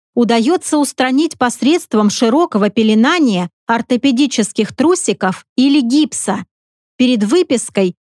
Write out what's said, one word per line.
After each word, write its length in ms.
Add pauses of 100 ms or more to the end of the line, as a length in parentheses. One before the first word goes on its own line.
(140)
удается 640
устранить 600
посредством 720
широкого 600
пеленания 800 (160)
ортопедических 1080
трусиков 720 (120)
или 240
гипса. 640 (520)
Перед 280
выпиской 680 (140)